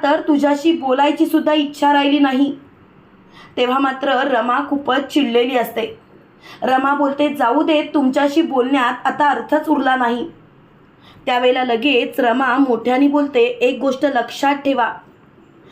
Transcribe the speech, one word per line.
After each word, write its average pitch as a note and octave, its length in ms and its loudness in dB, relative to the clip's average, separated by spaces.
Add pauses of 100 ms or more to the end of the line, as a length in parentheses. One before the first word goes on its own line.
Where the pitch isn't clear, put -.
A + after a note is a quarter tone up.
तर D4+ 180 2
तुझ्याशी D4 520 2
बोलायची D4 540 0
सुद्धा D4+ 260 0
इच्छा C#4+ 400 0
राहिली C#4+ 260 2
नाही." C4+ 320 2 (1080)
तेव्हा B3 220 2
मात्र C4+ 380 -2 (120)
रमा B3 300 0 (100)
खूपच C#4 440 -2
चिडलेली B3 460 0
असते. A3 280 -4 (760)
रमा C4+ 320 0
बोलते, C#4+ 400 0
"जाऊ C4 280 2
दे, D#4 180 2 (140)
तुमच्याशी C#4+ 480 2
बोलण्यात B3+ 640 0
आता D4 220 0
अर्थच C#4 400 -2
उरला C4+ 280 2
नाही." B3 300 -2 (1000)
त्यावेळेला B3+ 380 2
लगेच B3 560 0
रमा B3 380 0
मोठ्याने B3+ 500 2
बोलते, C#4+ 320 0
"एक A#3+ 400 0
गोष्ट C4+ 260 -2
लक्षात C4+ 480 -2
ठेवा, B3 360 -2 (800)